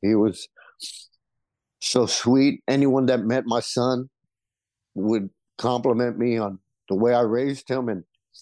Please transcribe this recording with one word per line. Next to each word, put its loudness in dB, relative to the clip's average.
he 2
was 0
so 2
sweet. 2
Anyone 2
that 2
met 0
my 0
son -2
would -2
compliment -2
me 0
on -4
the 0
way 2
I 4
raised -2
him. -2
And -6